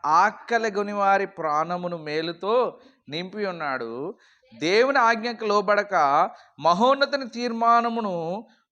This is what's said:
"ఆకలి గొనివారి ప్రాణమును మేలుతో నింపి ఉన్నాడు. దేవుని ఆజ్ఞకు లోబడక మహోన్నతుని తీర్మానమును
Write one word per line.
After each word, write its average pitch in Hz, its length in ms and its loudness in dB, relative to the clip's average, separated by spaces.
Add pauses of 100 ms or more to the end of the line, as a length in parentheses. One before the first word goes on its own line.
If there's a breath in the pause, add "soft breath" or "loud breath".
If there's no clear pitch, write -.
"ఆకలి 208 640 2
గొనివారి 196 560 0
ప్రాణమును 170 680 -4
మేలుతో 165 840 -2 (280 soft breath)
నింపి 185 380 -8
ఉన్నాడు. 139 720 -6 (400 soft breath)
దేవుని 226 400 2
ఆజ్ఞకు 226 460 0
లోబడక 208 500 0 (680 loud breath)
మహోన్నతుని 262 680 2
తీర్మానమును 226 1160 -2 (260 soft breath)